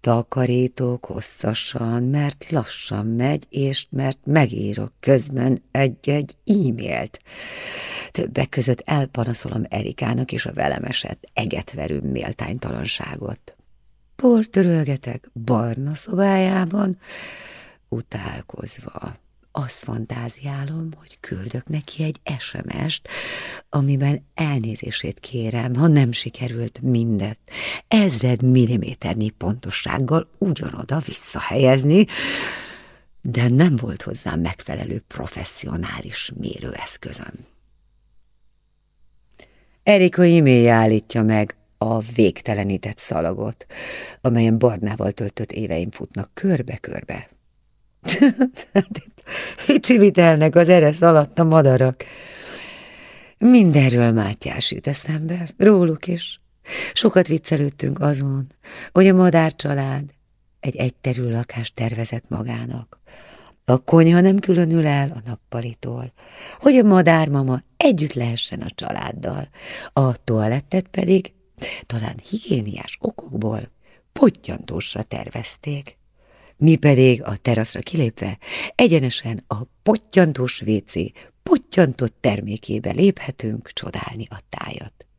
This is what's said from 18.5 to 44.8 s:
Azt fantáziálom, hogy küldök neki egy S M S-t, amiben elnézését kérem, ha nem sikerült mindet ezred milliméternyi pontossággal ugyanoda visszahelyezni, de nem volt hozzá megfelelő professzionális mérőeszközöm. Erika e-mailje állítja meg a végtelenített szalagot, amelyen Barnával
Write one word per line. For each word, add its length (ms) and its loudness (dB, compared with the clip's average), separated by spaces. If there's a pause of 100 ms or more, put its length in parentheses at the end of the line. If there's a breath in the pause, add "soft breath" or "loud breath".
Azt 220 -12
fantáziálom, 1200 -10
hogy 220 -20
küldök 480 -12
neki 360 -8
egy 160 -6 (200)
S 240 -14
M 240 -8
S-t, 220 -8 (600 loud breath)
amiben 640 0
elnézését 840 -6
kérem, 560 -6
ha 120 4
nem 240 6
sikerült 680 -8
mindet 580 -2 (480 loud breath)
ezred 540 2
milliméternyi 880 0
pontossággal 1080 -4
ugyanoda 640 -4
visszahelyezni, 1080 2 (1160 loud breath)
de 260 -2
nem 280 4
volt 260 -6
hozzá 340 -8
megfelelő 720 -6
professzionális 1300 -10
mérőeszközöm. 1120 -12 (2500 soft breath)
Erika 400 6
e-mailje 500 8
állítja 500 2
meg 320 0 (220)
a 220 -2
végtelenített 960 -2
szalagot, 680 -6 (560 loud breath)
amelyen 360 4
Barnával 540 0